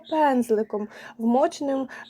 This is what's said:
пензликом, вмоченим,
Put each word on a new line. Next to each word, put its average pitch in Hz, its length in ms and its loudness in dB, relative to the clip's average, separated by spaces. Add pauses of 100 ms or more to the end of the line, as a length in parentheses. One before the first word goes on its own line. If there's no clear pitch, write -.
(100)
пензликом, 233 800 0 (300)
вмоченим, 269 680 0 (220)